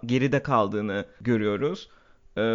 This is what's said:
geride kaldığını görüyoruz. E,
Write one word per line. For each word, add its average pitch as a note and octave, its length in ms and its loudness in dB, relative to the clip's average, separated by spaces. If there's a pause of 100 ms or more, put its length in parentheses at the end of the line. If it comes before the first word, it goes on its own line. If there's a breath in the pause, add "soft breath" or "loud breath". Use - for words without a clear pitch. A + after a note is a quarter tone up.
geride B2+ 380 2
kaldığını G#2 640 0 (160)
görüyoruz. G#2+ 680 0 (480)
E, G#2 40 -2 (140)